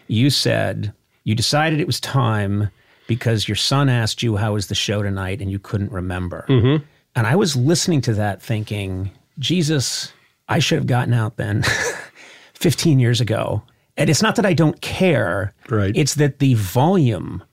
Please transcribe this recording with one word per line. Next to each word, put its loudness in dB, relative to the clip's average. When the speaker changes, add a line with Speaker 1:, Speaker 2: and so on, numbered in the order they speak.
Speaker 1:
you 2
said -2
you 0
decided 0
it -2
was -4
time 0
because -2
your -2
son 2
asked 0
you, 0
"How -2
was -4
the -6
show -2
tonight?" -6
and -6
you -6
couldn't -4
remember. -6
Speaker 2:
Mm-hmm. 4
Speaker 1:
And 0
I 2
was 2
listening 2
to 0
that -2
thinking, -6
"Jesus, -2
I 0
should 2
have -2
gotten 2
out 0
then -2
<laughs> -20
fifteen 2
years 2
ago." -2
And 2
it's 2
not 2
that 2
I 2
don't 2
care. 0
Speaker 2:
Right. 0
Speaker 1:
It's 0
that 2
the 4
volume, 0